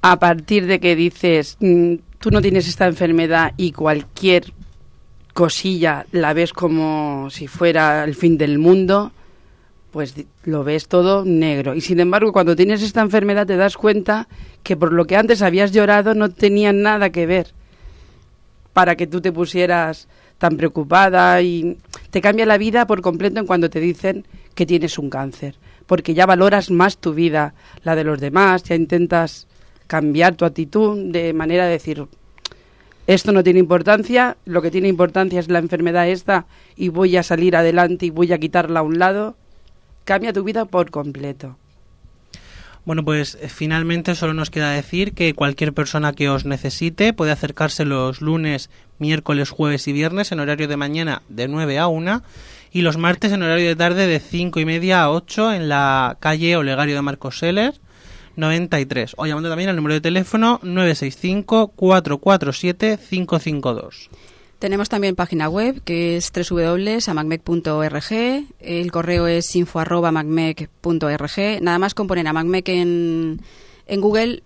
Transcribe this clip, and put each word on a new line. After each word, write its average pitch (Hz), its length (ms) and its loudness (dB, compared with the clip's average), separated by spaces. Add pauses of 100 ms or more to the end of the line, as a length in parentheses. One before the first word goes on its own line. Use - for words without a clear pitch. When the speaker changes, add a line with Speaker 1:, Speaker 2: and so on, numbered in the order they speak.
Speaker 1:
A 180 160 4
partir 175 480 2
de 185 140 2
que 175 160 2
dices, 165 640 0
mm, 175 340 4 (240)
"Tú 214 140 -2
no 208 100 4
tienes 185 260 2
esta 185 200 0
enfermedad", 165 720 2
y 175 160 -2
cualquier 156 760 0 (840)
cosilla 165 760 0
la 156 220 0
ves 165 180 0
como 156 800 -2
si 147 160 -14
fuera 156 600 2
el 151 100 -4
fin 170 240 4
del 147 180 2
mundo, 190 540 4 (800)
pues 139 240 -8
di-, 151 120 -16 (160)
lo 156 200 -4
ves 147 240 -4
todo 185 360 4
negro. 156 520 0
Y 160 60 -4
sin 175 180 0
embargo, 196 340 2
cuando 175 220 4
tienes 196 260 4
esta 220 200 0
enfermedad 202 440 2
te 185 120 0
das 190 200 2
cuenta 214 500 0 (360)
que 175 140 -2
por 160 160 2
lo 170 120 2
que 180 120 2
antes 220 240 4
habías 190 300 2
llorado 208 440 4
no 214 140 2
tenía 202 420 2
nada 202 380 2
que 170 160 -2
ver 175 280 0 (1160)
para 170 240 4
que 170 120 -4
tú 170 140 -6
te 185 100 0
pusieras 170 760 -2 (300)
tan 160 200 2
preocupada, 180 840 4
y 175 360 -2 (340)
te 190 100 -2
cambia 208 240 2
la 214 120 4
vida 220 300 2
por 202 140 0
completo 185 380 -2
en 208 60 -4
cuando 175 240 2
te 165 100 -4
dicen 190 460 -2 (300)
que 175 100 0
tienes 160 320 -2
un 143 120 -6
cáncer, 135 460 -10 (300)
porque 175 280 0
ya 180 120 6
valoras 190 460 4
más 180 260 4
tu 160 160 -4
vida, 151 400 0 (300)
la 165 120 0
de 156 80 -2
los 151 160 -2
demás, 185 440 2
ya 170 120 -2
intentas 170 720 0 (400)
cambiar 160 480 2
tu 170 100 0
actitud 196 680 -2
de 165 220 -2
manera 165 320 0
de 175 60 0
decir, 151 360 -6 (960)
"Esto 190 260 2
no 196 120 4
tiene 180 160 4
importancia, 208 840 2
lo 175 160 -2
que 165 100 -2
tiene 185 160 0
importancia 180 520 0
es 165 100 -6
la 175 100 2
enfermedad 170 500 0
esta 185 360 -2 (300)
y 185 140 -2
voy 180 260 2
a 175 80 2
salir 175 320 2
adelante 175 520 2
y - 20 -2
voy 170 240 0
a 160 60 -2
quitarla 160 400 -2
a 156 40 0
un 160 140 -2
lado". 202 380 0 (720)
Cambia 196 280 -2
tu 196 100 -2
vida 214 220 -4
por 180 260 -2
completo. 139 680 -10 (1300)
Speaker 2:
Bueno, 160 200 -4
pues, 151 340 -4
eh, 151 80 -14
finalmente 165 680 -4
solo 156 180 -4
nos 160 160 -6
queda 151 220 -4
decir 175 420 -4
que 165 200 0
cualquier 143 380 -2
persona 151 400 -2
que 143 160 -2
os 139 160 -2
necesite 160 680 -2
puede 156 180 -2
acercarse 151 540 -4
los 131 340 -4
lunes, 156 500 -4 (300)
miércoles, 151 520 -2
jueves 147 360 -2
y 143 60 -4
viernes 170 400 -4
en 156 80 -4
horario 147 260 -4
de 143 80 -4
mañana 147 540 -4
de 120 180 -6
nueve 147 320 -4
a 170 80 0
una 175 360 -4 (500)
y 180 80 0
los 160 160 0
martes 175 340 0
en 196 120 -2
horario 170 260 0
de 165 80 -2
tarde 175 300 0
de 160 120 0
cinco 170 400 -6
y 156 60 0
media 170 360 0
a 147 100 2
ocho 214 420 -2
en 165 160 -4
la 135 500 0
calle 165 380 0
Olegario 143 380 -2
de 143 60 -4
Marcos 139 380 -8
Seller, 208 360 -2 (600)
noventa 160 460 -2
y 135 40 -2
tres. 127 300 -6
O 151 100 -6
llamando 156 220 -4
también 170 220 -4
al 180 80 -2
número 151 160 -2
de 151 80 -2
teléfono 190 600 0
nueve 180 320 0
seis 135 220 -8
cinco, 202 560 0
cuatro 180 440 2
cuatro 170 340 2
siete, 185 460 -2
cinco 180 420 -4
cinco 143 340 -4
dos. - 360 -12 (500)
Speaker 3:
Tenemos 202 280 -2
también 196 300 -2
página 165 320 -2
web, 208 340 -4
que 170 320 -2
es 175 160 -6
W 175 320 -2
W - 20 0
W 196 300 -2
punto 226 160 -4
amacmec 156 300 -4
punto 165 380 -4
org, 226 640 -4 (160)
el 175 320 -6
correo 170 340 0
es 170 300 -2
info 175 240 -2
arroba 170 320 0
macmec 156 560 -2 (100)
punto 165 280 -2
org. 180 540 -4
Nada 175 180 0
más 196 140 -2
con 202 140 -4
poner 175 180 -2
Amacmec 170 440 -2
en, 170 720 -2 (460)
en 202 120 -4
Google 220 460 -2